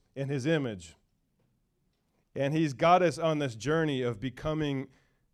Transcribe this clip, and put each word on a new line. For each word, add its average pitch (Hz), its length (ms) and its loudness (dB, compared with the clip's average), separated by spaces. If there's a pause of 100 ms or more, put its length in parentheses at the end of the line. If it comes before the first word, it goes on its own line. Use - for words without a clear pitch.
(140)
in 135 140 -6
his 135 160 -2
image. 120 500 -2 (1400)
And 139 160 -2
he's 160 220 2
got 170 260 6
us 165 160 2
on 160 220 0
this 135 160 -2
journey 143 480 0
of 120 180 -4
becoming 139 680 -4 (460)